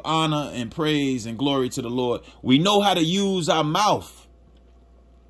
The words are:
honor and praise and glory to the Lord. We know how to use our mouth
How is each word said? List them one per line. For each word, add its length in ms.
honor 480
and 180
praise 560
and 100
glory 340
to 120
the 80
Lord. 300
We 160
know 220
how 140
to 80
use 460
our 160
mouth 640